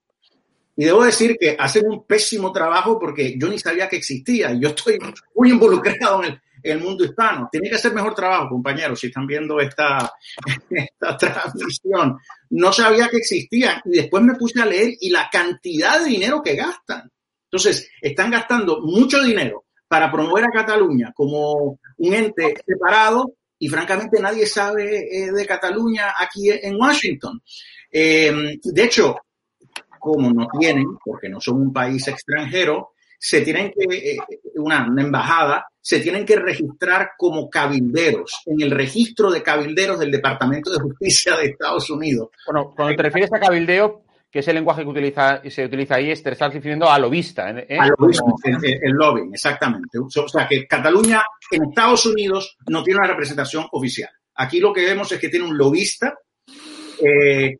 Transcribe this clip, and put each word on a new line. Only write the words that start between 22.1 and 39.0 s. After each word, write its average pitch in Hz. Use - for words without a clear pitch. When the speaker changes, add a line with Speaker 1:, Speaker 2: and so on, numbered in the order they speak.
Speaker 1:
ente 180
separado 220
y, 151
francamente, 190
nadie 214
sabe, 208
eh, 185
de 202
Cataluña 202
aquí 202
en 202
Washington. 254
Eh, 151
de 185
hecho, 190
como 139
no 117
tienen, 151
porque 101
no 98
son 131
un 135
país 131
extranjero, 151
se -
tienen 185
que, 185
eh, -
una, 151
una 135
embajada, 147
se 151
tienen 190
que 214
registrar 180
como 156
cabilderos 139
en 151
el 139
registro 190